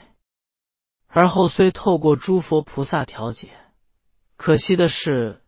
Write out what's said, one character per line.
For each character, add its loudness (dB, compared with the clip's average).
而 2
后 2
虽 2
透 0
过 2
诸 -2
佛 0
菩 -8
萨 -4
调 -10
解， -20
可 2
惜 0
的 2
是， -4